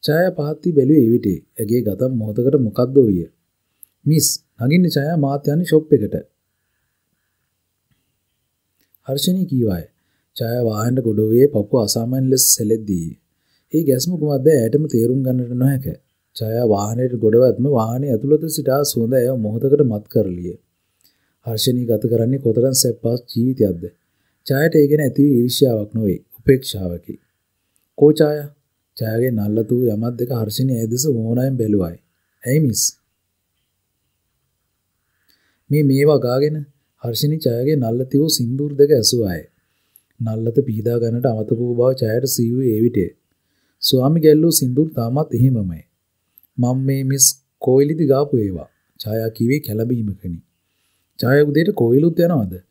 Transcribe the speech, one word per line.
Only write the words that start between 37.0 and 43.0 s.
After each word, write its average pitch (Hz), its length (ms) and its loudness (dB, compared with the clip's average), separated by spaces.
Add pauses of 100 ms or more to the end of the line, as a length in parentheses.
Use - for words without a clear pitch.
හර්ෂණී 147 380 -4
ඡායාගේ 131 360 0
නල්ලති 123 400 -2
වූ 156 140 2
සින්දූර 135 440 -4
දෙක 143 180 4
ඇසුවාය. 107 500 0 (800)
නල්ලත 113 400 -2
පිහදා 113 380 -2
ගන්නට 117 280 -2
අමතක 107 280 -2
වූ 120 200 -4
බව 120 200 2
ඡායාට 123 320 -2
සීවූ 123 380 -2
ඒ 110 160 0
විටය. 110 260 0 (760)